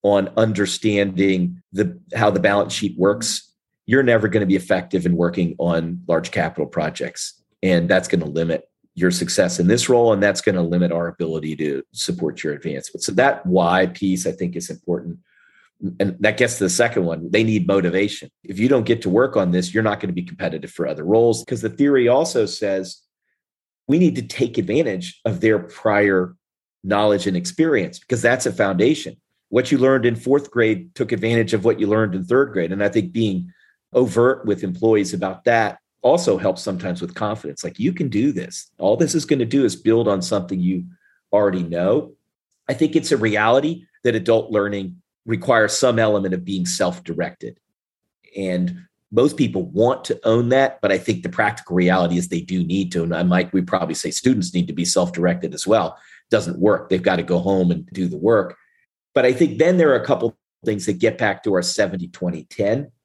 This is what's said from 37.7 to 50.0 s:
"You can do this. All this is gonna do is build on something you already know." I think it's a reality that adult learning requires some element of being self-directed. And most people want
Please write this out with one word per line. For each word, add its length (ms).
"You 140
can 160
do 240
this. 460
All 180
this 180
is 100
gonna 200
do 200
is 120
build 320
on 140
something 380
you 240
already 300
know." 520
I 60
think 200
it's 180
a 40
reality 720
that 100
adult 380
learning 440
requires 460
some 260
element 340
of 120
being 200
self-directed. 920
And 500
most 240
people 260
want 420